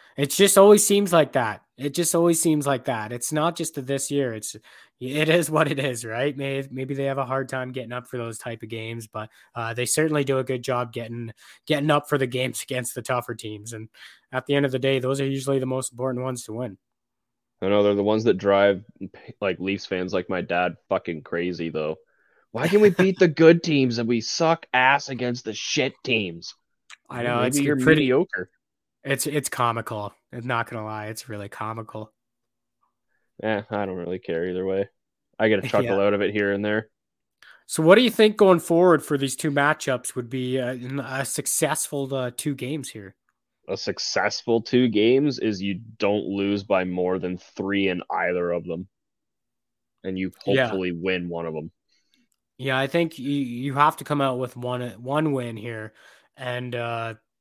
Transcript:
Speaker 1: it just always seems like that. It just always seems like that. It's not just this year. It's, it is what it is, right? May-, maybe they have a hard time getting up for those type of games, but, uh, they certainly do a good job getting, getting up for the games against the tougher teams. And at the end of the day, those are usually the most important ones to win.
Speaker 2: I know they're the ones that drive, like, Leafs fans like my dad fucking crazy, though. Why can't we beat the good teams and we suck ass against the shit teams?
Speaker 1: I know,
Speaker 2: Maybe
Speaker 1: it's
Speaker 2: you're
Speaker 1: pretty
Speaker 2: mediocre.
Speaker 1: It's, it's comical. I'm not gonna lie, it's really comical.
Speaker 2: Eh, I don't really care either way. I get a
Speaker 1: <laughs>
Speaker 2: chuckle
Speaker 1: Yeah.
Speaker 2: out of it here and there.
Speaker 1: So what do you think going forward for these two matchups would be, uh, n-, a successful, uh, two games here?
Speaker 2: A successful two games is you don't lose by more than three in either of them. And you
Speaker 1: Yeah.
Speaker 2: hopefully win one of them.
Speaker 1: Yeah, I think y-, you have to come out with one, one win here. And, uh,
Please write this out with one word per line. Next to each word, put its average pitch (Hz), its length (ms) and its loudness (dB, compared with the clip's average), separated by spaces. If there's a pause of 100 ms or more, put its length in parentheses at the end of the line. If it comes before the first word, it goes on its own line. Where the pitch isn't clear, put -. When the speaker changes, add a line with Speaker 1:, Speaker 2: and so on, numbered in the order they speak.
(140)
Speaker 1:
it 143 140 0
just 196 280 4
always 208 280 10
seems 202 260 2
like 160 220 4
that. 110 300 -2 (140)
It 139 180 -6
just 170 180 0
always 170 260 4
seems 151 280 2
like 131 180 -2
that. 110 260 -4
It's 123 220 -8
not 160 220 0
just 143 300 -8
this 139 260 -4
year. 135 220 -2
It's, 110 220 -10 (440)
it 143 300 -2
is 160 200 2
what 156 200 2
it 143 100 -2
is, 120 260 -4
right? 127 320 -4
May-, 139 320 -4
maybe 135 240 -8
they 139 120 -4
have 135 120 -2
a 135 80 -2
hard 131 240 -4
time 127 220 -6
getting 120 200 -10
up 123 160 -10
for 127 100 -10
those 117 200 -6
type 117 240 -10
of 113 80 -14
games, 113 380 -10
but, 110 220 -12 (260)
uh, 113 180 -6
they 120 140 -2
certainly 156 360 2
do 135 140 0
a 131 60 0
good 123 200 -4
job 123 300 -2
getting, 117 400 -10 (320)
getting 151 240 2
up 147 180 4
for 143 120 0
the 131 80 0
games 127 340 -4
against 127 320 -6
the 123 80 -8
tougher 123 320 -4
teams. 107 400 -12
And 110 160 -12 (420)
at 131 140 -4
the 143 80 0
end 143 140 4
of 127 40 0
the 131 80 -2
day, 135 200 0
those 131 200 -2
are 135 80 -2
usually 135 320 -2
the 131 60 -2
most 131 260 -6
important 127 320 -6
ones 127 200 -8
to 110 100 -12
win. 110 240 -8 (840)
Speaker 2:
I 95 40 -2
know 104 140 4
they're 101 140 4
the 101 80 0
ones 110 220 2
that 98 120 4
drive, 98 480 4 (560)
like, 92 180 -2
Leafs 95 280 -4
fans 92 260 -4
like 92 160 -2
my 92 120 -2
dad 87 360 -2 (100)
fucking 85 360 -2
crazy, 85 460 -4
though. 78 280 -4 (540)
Why 131 160 -4
can't 202 140 4
we 208 80 8
beat 190 280 2
the 180 100 6
good 160 360 8
teams 135 340 2
and 117 120 -2
we 117 120 2
suck 165 520 0
ass 131 360 4
against 123 360 -6
the 110 80 -6
shit 139 400 -2 (100)
teams? 95 500 -4 (560)
Speaker 1:
I 123 140 -8
know, 120 140 0
Speaker 2:
Maybe 123 100 2
Speaker 1:
it's 139 120 0
Speaker 2:
you're 143 200 0
Speaker 1:
pretty 151 220 6
Speaker 2:
mediocre. 127 480 0 (540)
Speaker 1:
It's, 139 220 -2
it's 147 240 -2
comical. 113 640 -4 (200)
I'm 123 140 -10
not 117 220 -2
gonna 113 160 -8
lie, 107 220 -8
it's 113 220 -12
really 104 200 -10
comical. 110 640 -10 (1300)
Speaker 2:
Eh, 107 280 -2
I 104 160 -2
don't 95 100 -6
really 90 240 -6
care 82 260 -4
either 92 200 -4
way. 95 240 -2 (500)
I 110 100 4
get 101 140 2
a - 40 -6
Speaker 1:
<laughs> - 0 -
Speaker 2:
chuckle 104 300 2
Speaker 1:
Yeah. 98 40 2
Speaker 2:
out 101 120 4
of 101 80 0
it 98 120 0
here 104 180 0
and 101 120 -2
there. 107 260 -2 (800)
Speaker 1:
So - 140 -4
what 165 140 10
do 233 60 8
you 240 80 4
think 214 260 4
going 190 240 8
forward 165 420 4
for 147 160 -2
these 135 200 -2
two 160 120 -2
matchups 143 680 0
would 120 140 -6
be, 127 300 -2
uh, 127 140 -4
n-, 131 260 -8
a 135 240 -4
successful, 139 880 -2
uh, 127 220 -4
two 147 180 -4
games 131 360 -8
here? 98 260 -16 (540)
Speaker 2:
A 95 80 -2
successful 107 840 -2
two 123 280 2
games 123 500 2
is 104 220 -2
you 98 180 -4 (180)
don't 101 280 0
lose 98 380 -2
by 95 200 2
more 90 340 -2
than 90 200 -4
three 98 500 -2
in 90 140 -2 (100)
either 87 400 -2
of 85 140 -4
them. 87 220 -8 (1160)
And 95 160 -6
you 92 120 -4 (140)
Speaker 1:
Yeah. 131 200 2
Speaker 2:
hopefully 95 260 -4
win 87 380 -4
one 82 160 -6
of 82 80 -6
them. 78 180 -10 (840)
Speaker 1:
Yeah, 131 200 -2
I 135 100 0
think 165 300 0
y-, 127 80 -10
you 135 480 -4
have 143 240 4
to - 60 -10
come 147 180 0
out 131 160 2
with 123 180 -6
one, 123 260 -4 (200)
one 147 300 0
win 120 260 -4
here. 110 360 -10 (440)
And, 123 380 -6
uh, 117 400 -6 (260)